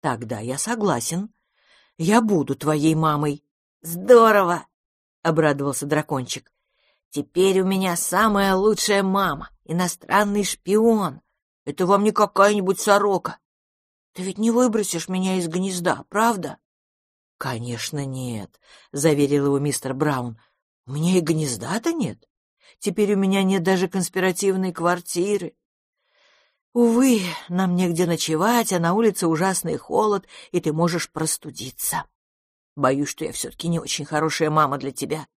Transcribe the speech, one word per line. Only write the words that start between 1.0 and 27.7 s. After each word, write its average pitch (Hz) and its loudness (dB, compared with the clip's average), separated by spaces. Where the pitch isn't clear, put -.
Я 202 4
буду 190 0
твоей 156 2
мамой». 151 -2
«Здорово!» 190 6
обрадовался 143 0
дракончик. 143 -4
«Теперь 185 2
у 190 0
меня 190 0
самая 196 2
лучшая 202 2
мама, 190 -2
иностранный 196 -2
шпион. 208 0
Это 147 -4
вам 196 4
не 214 2
какая-нибудь 202 2
сорока. 202 2
Ты 185 -12
ведь 190 -8
не 220 2
выбросишь 220 0
меня 185 -2
из 175 -2
гнезда, 180 -4
правда?» 202 -2
«Конечно, 123 -8
нет», 127 -10
заверил 143 2
его 139 2
мистер 139 -4
Браун. 131 -4
«У 123 -12
меня 165 0
и - 4
гнезда-то 156 -4
нет. 226 -8
Теперь 202 0
у - 0
меня 196 2
нет 190 0
даже 185 0
конспиративной 185 -2
квартиры. 175 -2
Увы, 240 4
нам 180 0